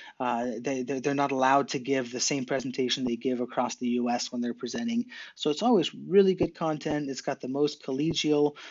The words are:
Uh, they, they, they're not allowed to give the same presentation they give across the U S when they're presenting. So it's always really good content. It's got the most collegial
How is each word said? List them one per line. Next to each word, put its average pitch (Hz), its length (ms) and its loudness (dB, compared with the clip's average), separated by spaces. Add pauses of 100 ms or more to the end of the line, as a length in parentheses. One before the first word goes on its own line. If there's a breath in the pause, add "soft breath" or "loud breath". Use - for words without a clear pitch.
(200 loud breath)
Uh, 123 400 0
they, 131 240 -2
they, 131 180 -4
they're 143 120 0
not 139 180 2
allowed 135 360 4
to - 100 -4
give 127 340 -2
the 123 100 -4
same 139 240 0
presentation 131 580 -2
they 117 140 0
give 127 240 0
across 120 340 -2
the 120 140 -2
U 120 200 2
S 120 220 -2
when 123 100 -2
they're 120 120 -2
presenting. 117 520 -2 (300 loud breath)
So - 160 0
it's 147 100 -2
always 208 320 4
really 185 400 4
good 170 220 -2
content. 156 540 -2
It's 127 120 -6
got 139 200 -6
the 127 80 -6
most 147 340 0
collegial 147 720 2 (180 loud breath)